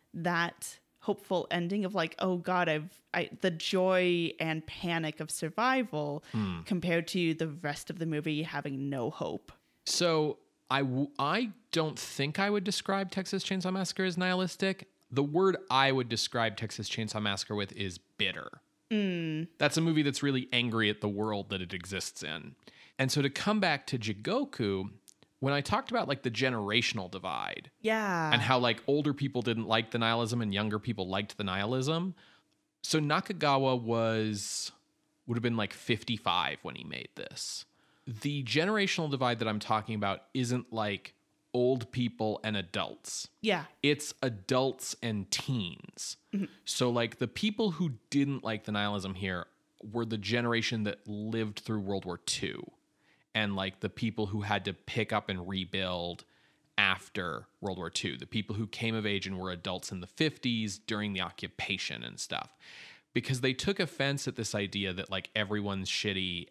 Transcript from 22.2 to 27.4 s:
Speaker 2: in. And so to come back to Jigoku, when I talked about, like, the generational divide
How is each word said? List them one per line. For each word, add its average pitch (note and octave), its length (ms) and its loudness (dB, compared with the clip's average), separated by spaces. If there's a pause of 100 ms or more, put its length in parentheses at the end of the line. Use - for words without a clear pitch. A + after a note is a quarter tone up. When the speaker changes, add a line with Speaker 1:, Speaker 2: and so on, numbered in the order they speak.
Speaker 2:
in. D2+ 320 -8 (440)
And C3 120 2
so D3 100 2
to C#3 80 4
come G#3 320 0
back D#3 260 2
to C3+ 100 -2
Jigoku, G#2+ 920 -2 (480)
when C#3 140 2
I C#3+ 80 2
talked A3+ 300 0
about, A#3 160 0
like, C#3 160 -2
the B2 80 0
generational A2 800 2
divide C#2+ 580 -6 (120)